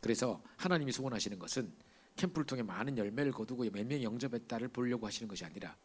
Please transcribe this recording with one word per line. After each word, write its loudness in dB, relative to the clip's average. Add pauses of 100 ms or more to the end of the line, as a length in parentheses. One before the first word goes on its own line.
그래서 2 (140)
하나님이 4
소원하시는 -2
것은 -2 (460)
캠프를 2
통해 0
많은 0
열매를 2
거두고 -2
몇 0
명이 0
영접했다를 -2
보려고 0
하시는 -4
것이 -6
아니라 -10